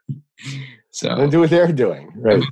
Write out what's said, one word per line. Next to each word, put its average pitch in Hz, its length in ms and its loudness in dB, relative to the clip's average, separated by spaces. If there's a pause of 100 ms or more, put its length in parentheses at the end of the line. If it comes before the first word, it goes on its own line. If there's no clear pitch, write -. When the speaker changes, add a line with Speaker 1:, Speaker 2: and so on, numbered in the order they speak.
(920)
Speaker 1:
So - 200 -6
Speaker 2:
And 135 200 0
do 160 100 2
what 165 100 4
they're 170 220 4
doing. - 440 -2
Right. 110 240 0
Speaker 1:
But - 120 -4